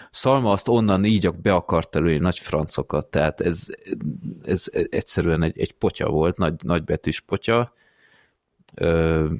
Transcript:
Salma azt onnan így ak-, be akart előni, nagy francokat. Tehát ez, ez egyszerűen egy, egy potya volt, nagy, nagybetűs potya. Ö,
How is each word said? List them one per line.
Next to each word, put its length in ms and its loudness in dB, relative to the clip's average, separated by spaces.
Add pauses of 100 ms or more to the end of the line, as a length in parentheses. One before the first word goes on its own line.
(120)
Salma 400 2
azt 160 0
onnan 380 4
így 200 4
ak-, 160 -2
be 120 2
akart 420 0
előni, 220 2
nagy 220 0
francokat. 680 -4
Tehát 340 0
ez, 240 -2 (800)
ez 200 -2 (240)
egyszerűen 540 0
egy, 160 -2
egy 140 -4
potya 360 -2
volt, 280 0
nagy, 160 0 (100)
nagybetűs 560 -2
potya. 540 -2 (1000)
Ö, 500 2 (140)